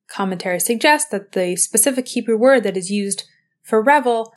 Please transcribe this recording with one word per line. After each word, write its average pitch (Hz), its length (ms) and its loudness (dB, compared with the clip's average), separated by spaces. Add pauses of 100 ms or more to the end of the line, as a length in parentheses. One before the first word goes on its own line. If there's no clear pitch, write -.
commentaries 185 580 -4
suggest 294 440 2
that 202 220 -8
the 180 240 -2
specific 247 520 -2
Hebrew 233 300 -2
word 254 260 4
that 190 140 -4
is 185 140 -6
used 202 320 -4 (400)
for 220 180 0
revel 240 560 2